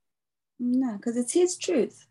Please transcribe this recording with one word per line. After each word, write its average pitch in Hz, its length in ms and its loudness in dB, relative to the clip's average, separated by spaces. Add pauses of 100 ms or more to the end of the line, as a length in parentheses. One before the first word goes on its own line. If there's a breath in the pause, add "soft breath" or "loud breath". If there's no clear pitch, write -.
(580)
No, 247 400 0
'cause 226 180 -4
it's 247 160 -2
his 349 240 2
truth. - 540 -2